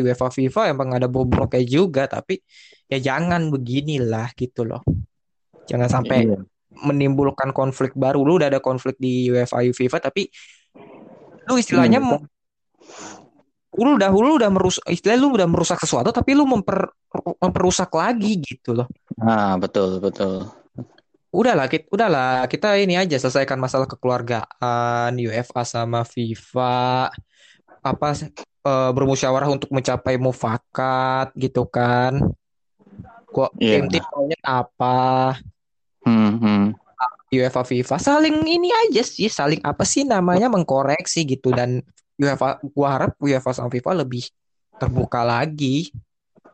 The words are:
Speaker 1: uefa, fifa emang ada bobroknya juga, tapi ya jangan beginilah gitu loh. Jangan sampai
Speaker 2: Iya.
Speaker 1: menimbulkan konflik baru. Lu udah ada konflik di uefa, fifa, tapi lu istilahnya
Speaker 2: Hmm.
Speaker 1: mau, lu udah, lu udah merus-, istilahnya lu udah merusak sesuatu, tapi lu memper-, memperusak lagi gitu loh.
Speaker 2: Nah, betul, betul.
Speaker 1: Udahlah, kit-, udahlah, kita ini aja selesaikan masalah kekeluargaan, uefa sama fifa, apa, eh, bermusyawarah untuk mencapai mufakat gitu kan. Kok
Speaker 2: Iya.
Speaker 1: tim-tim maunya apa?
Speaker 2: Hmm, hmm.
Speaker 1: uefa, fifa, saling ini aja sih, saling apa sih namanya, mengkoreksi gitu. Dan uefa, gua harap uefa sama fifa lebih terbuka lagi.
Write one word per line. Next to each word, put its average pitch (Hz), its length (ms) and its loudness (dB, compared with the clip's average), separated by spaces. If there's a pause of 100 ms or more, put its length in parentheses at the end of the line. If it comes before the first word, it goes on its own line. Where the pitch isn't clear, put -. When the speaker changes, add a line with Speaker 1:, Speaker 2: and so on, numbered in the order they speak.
Speaker 1:
uefa, 123 320 0
fifa 143 400 0
emang 131 240 -4
ada 127 80 0
bobroknya 127 560 0
juga, 139 480 2
tapi 185 320 -6 (480)
ya 135 80 -2
jangan 156 560 0
beginilah 123 800 -2
gitu 123 320 -6
loh. - 160 -8 (880)
Jangan 120 320 0
sampai 117 240 2
Speaker 2:
Iya. 101 160 0 (400)
Speaker 1:
menimbulkan 139 720 0
konflik 131 400 -2
baru. 135 320 0
Lu 170 160 4
udah 143 80 2
ada 135 140 0
konflik 131 340 -4
di 127 320 0
uefa, 123 400 0
fifa, 127 320 -2
tapi - 320 -6 (1120)
lu 247 160 2
istilahnya 240 400 4
Speaker 2:
Hmm. - 80 0
Speaker 1:
mau, 147 80 2 (1600)
lu 269 160 2
udah, 196 160 4
lu 240 320 4
udah 208 80 4
merus-, 185 400 0
istilahnya 214 320 2
lu 269 160 4
udah 185 80 2
merusak 170 320 0
sesuatu, 147 320 0
tapi 247 240 0
lu 277 160 6
memper-, 196 400 0 (480)
memperusak 185 560 0
lagi 202 480 0
gitu 127 320 -8
loh. 120 140 0 (320)
Speaker 2:
Nah, 104 400 2
betul, 92 420 0
betul. 95 480 -4 (800)
Speaker 1:
Udahlah, 220 380 2
kit-, 160 240 -4
udahlah, 131 560 0
kita 202 320 0
ini 180 180 2
aja 165 220 0
selesaikan 131 400 0
masalah 131 260 0
kekeluargaan, 120 1300 -2
uefa 120 540 -4
sama 117 400 -2
fifa, 123 1040 -2 (720)
apa, 139 240 -2 (580)
eh, 131 300 2
bermusyawarah 135 560 0
untuk 143 180 -4
mencapai 131 480 -2
mufakat 131 1200 -2
gitu 123 320 -2
kan. 123 480 2 (1120)
Kok - 320 -2
Speaker 2:
Iya. 110 220 4
Speaker 1:
tim-tim - 260 -2
maunya 143 320 -4
apa? 127 960 0 (720)
Speaker 2:
Hmm, 110 320 4
hmm. 104 240 4 (720)
Speaker 1:
uefa, 127 320 2
fifa, 127 320 -2
saling 311 480 2
ini 349 240 2 (160)
aja 254 160 0
sih, - 240 -4
saling 151 320 0
apa 147 240 -4
sih 269 240 0
namanya, 185 400 2
mengkoreksi 156 800 0
gitu. 131 240 0
Dan 123 320 -2 (320)
uefa, 135 560 0
gua 143 240 0
harap 143 240 -2
uefa 131 320 0
sama 123 160 -6
fifa 123 240 -4
lebih 127 320 -4 (560)
terbuka 123 480 -2
lagi. 143 640 -2 (640)